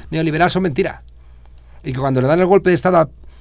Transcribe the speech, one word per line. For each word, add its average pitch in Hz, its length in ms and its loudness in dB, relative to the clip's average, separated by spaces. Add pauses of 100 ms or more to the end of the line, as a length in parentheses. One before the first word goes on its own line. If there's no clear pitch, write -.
(100)
neoliberal 160 380 0
son 180 140 -2
mentira". 180 400 -4 (800)
Y 139 100 -10
que 127 60 -6
cuando 135 220 -2
le 127 80 0
dan 160 100 2
el 185 80 2
golpe 185 240 2
de 175 60 2
Estado 180 220 2
a, 160 100 2 (320)